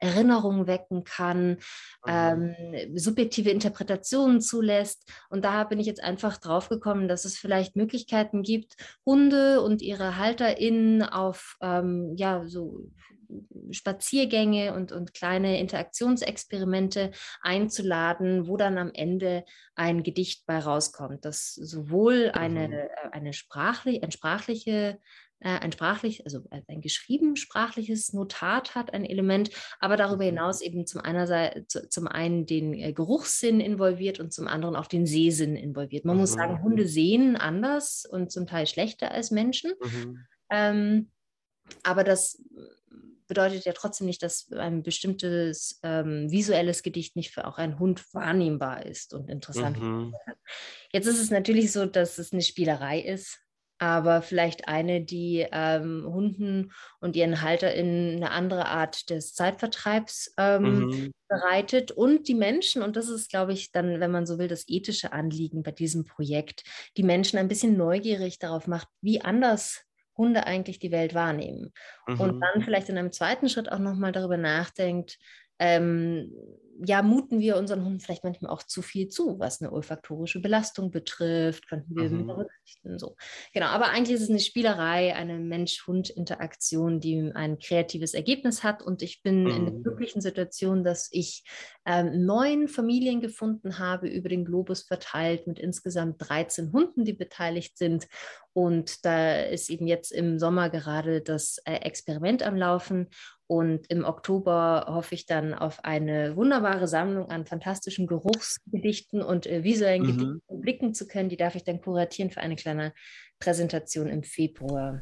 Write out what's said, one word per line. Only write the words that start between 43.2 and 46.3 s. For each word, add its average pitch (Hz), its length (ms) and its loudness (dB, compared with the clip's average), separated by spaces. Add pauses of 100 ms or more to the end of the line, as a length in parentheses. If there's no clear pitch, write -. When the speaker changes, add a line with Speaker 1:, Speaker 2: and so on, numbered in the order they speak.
Speaker 1:
bedeutet 190 380 2
ja 175 80 0
trotzdem 208 320 -6
nicht, 180 160 -4
dass - 300 -6
ein 170 300 -4
bestimmtes, 175 1000 -2
ähm, 156 480 -2